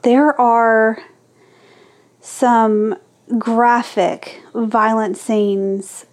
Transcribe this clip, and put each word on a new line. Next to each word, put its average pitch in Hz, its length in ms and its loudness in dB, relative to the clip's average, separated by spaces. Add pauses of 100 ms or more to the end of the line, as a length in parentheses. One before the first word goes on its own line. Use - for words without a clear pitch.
there 285 380 2
are 226 580 2 (1200)
some 220 760 0 (420)
graphic, 240 1000 -2 (140)
violent 220 640 -2
scenes 196 960 -4